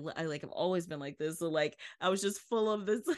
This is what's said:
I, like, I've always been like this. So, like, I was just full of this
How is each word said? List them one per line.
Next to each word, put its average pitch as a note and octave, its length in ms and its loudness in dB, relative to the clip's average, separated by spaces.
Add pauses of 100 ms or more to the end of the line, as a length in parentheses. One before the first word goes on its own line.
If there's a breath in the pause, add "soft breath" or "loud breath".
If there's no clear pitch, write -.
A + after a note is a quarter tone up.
(160)
I, E3 80 -2
like, D3+ 200 -4
I've - 60 -10
always F3 360 2
been D#3 140 -6
like C#3+ 180 -8
this. D#3+ 200 -2
So, E3+ 120 0
like, D3+ 280 2 (220 loud breath)
I F3+ 80 2
was F#3+ 140 4
just G3+ 180 -2
full A3 320 2
of G#3 140 -2
this G#3+ 160 2 (160)